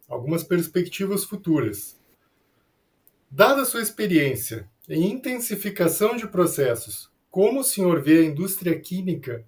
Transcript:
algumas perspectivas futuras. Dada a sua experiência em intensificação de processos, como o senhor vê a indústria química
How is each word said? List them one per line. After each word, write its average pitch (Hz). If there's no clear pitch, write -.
algumas 139
perspectivas 180
futuras. 147
Dada 254
a -
sua 233
experiência 139
em 160
intensificação 233
de 226
processos, 135
como 214
o 262
senhor 180
vê 156
a 165
indústria 160
química 180